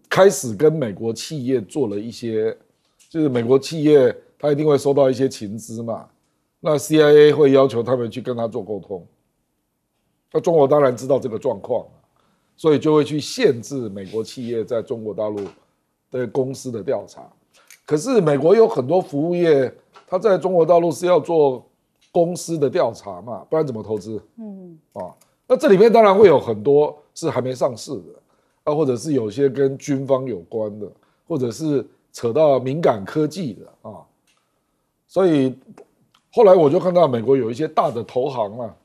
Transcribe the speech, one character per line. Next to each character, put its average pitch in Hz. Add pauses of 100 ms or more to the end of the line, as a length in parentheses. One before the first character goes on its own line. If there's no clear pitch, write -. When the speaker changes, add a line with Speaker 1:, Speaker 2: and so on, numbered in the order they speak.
Speaker 1:
开 190
始 120
跟 151
美 131
国 113
企 131
业 127
做 127
了 101
一 113
些， 110 (500)
就 160
是 151
美 123
国 127
企 156
业 139 (240)
他 151
一 147
定 151
会 143
收 139
到 135
一 131
些 131
情 107
资 113
嘛， 113 (540)
那 156
C 156
I 147
A 147
会 139
要 135
求 117
他 123
们 117
去 127
跟 120
他 117
做 110
沟 101
通， 87 (1300)
那 160
中 175
国 147
当 147
然 127
知 127
道 135
这 120
个 107
状 107
况， 113 (720)
所 156
以 131
就 156
会 151
去 143
限 139
制 123
美 98
国 107
企 117
业 113
在 113
中 110
国 104
大 107
陆 104 (720)
的 127
公 131
司 127
的 110
调 101
查。 - (640)
可 151
是 226
美 151
国 165
有 226
很 139
多 175
服 147
务 175
业， 147 (340)
它 185
在 190
中 180
国 165
大 175
陆 170
是 175
要 180
做 143 (460)
公 175
司 160
的 143
调 123
查 95
嘛， 110
不 160
然 160
怎 127
么 107
投 107
资？ 101 (160)
Speaker 2:
嗯。 190 (160)
Speaker 1:
啊， 92 (340)
那 254
这 285
里 196
面 220
当 226
然 196
会 214
有 160
很 107
多 143 (160)
是 160
还 123
没 127
上 127
市 156
的， 85 (540)
啊， 151
或 151
者 123
是 135
有 113
些 135
跟 135
军 135
方 135
有 107
关 107
的， 101 (400)
或 165
者 123
是 143 (280)
扯 117
到 143
敏 131
感 117
科 151
技 147
的 -
啊。 92 (1080)
所 185
以 135 (800)
后 226
来 185
我 156
就 135
看 180
到 170
美 120
国 131
有 120
一 -
些 151
大 160
的 110
投 127
行 117
啊， 110